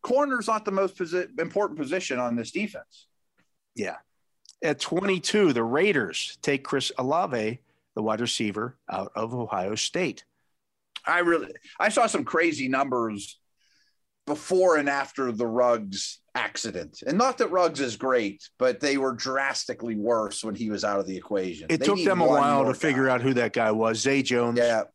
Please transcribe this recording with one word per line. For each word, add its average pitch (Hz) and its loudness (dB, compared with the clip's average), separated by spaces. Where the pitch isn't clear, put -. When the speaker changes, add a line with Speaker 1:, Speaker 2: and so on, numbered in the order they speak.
Speaker 1:
corner's 262 2
not 214 0
the 202 -2
most 190 0
posi-, 175 -4
important 170 -2
position 143 -2
on 120 0
this 117 -4
defense. - -8
Speaker 2:
Yeah. 92 -6
At 151 0
twenty-two, 185 2
the 117 2
Raiders 131 0
take 139 0
Chris - -2
Olave, 127 -2
the 110 -4
wide 110 0
receiver 113 -4
out 95 -6
of 113 -4
Ohio 107 -4
State. 156 -4
Speaker 1:
I 170 2
really, 170 2
I 208 4
saw 226 2
some 156 0
crazy 156 0
numbers 123 -2
before 180 4
and 143 2
after 135 -2
the 117 -2
Ruggs 113 0
accident. - -6
And 160 0
not 254 2
that 226 0
Ruggs 165 2
is 120 -4
great, 120 -2
but 127 0
they 139 0
were 131 0
drastically 131 -4
worse 107 0
when 110 -6
he 107 -4
was 101 -4
out 101 0
of 92 -2
the 95 -6
equation. 92 -4
Speaker 2:
It 160 2
Speaker 1:
They 143 -2
Speaker 2:
took 202 4
Speaker 1:
need 175 2
Speaker 2:
them 180 2
a 160 4
Speaker 1:
one 147 6
Speaker 2:
while 139 4
Speaker 1:
more 131 2
Speaker 2:
to 123 -6
figure 135 2
Speaker 1:
guy. 127 4
Speaker 2:
out 123 2
who 131 2
that 120 2
guy 113 2
was. 110 2
Zay 135 2
Jones 120 2
Speaker 1:
Yeah. 117 4